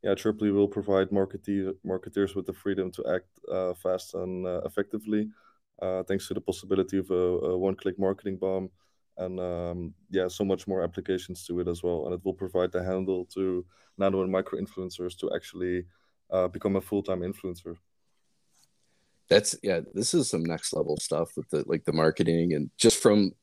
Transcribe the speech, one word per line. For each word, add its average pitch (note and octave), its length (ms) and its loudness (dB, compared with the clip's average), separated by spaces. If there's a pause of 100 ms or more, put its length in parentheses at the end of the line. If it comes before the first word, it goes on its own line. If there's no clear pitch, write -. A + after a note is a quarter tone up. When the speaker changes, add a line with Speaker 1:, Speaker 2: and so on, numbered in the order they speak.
Speaker 1:
yeah, G2 100 4
Chirply G#2+ 380 2
will G2+ 160 6
provide G2 420 2
markete-, G2 640 0 (100)
marketeers F#2+ 520 -2
with F#2+ 100 -4
the F#2+ 80 -6
freedom F#2 380 -2
to - 240 -2
act, F#2 100 -4 (260)
uh, F#2 220 -2
fast F#2 400 -4
and, F#2 320 -4
uh, F2+ 180 -4
effectively, G#2+ 640 -2 (540)
uh, F#2 220 -2
thanks G2 240 -2
to F#2+ 80 -4
the - 60 -6
possibility F#2+ 580 0
of F#2 100 -4
a, F#2+ 60 2
a F2+ 420 2
one-click F#2+ 400 0
marketing G2 400 -2
bomb F#2+ 320 -2 (480)
and, F#2 220 -6
um, F2 540 -6 (180)
yeah, F#2 160 2
so G2+ 180 -2
much F#2+ 220 0
more F#2+ 160 0
applications F2+ 640 -4
to F2 120 -2
it F2 80 0
as F2 140 -4
well. E2+ 240 0
And E2+ 80 -4
it F2 100 -8
will F#2+ 120 -2
provide F2+ 360 0
the F2+ 120 -2
handle F#2 500 -2
to F#2 320 -2 (320)
nano F#2+ 240 2
and F#2 100 0
micro F#2+ 280 0
influencers F2+ 580 -8
to - 160 -4
actually, F2+ 520 -4 (440)
uh, F#2 180 2
become G2 280 0
a G2 60 2
full-time F#2+ 400 -2
influencer. F2 540 -8 (1500)
Speaker 2:
That's, - 340 6
yeah, F#2 160 2 (160)
this G#2 180 -2
is D#3+ 160 4
some E2 140 0
next E2 300 -4
level D2+ 240 0
stuff D#2+ 380 -2
with - 140 -8
the, D2 160 0
like, D#2+ 200 -2
the D#2 80 0
marketing, E2 600 4
and D2 240 -2
just - 240 6
from G#2 300 6 (120)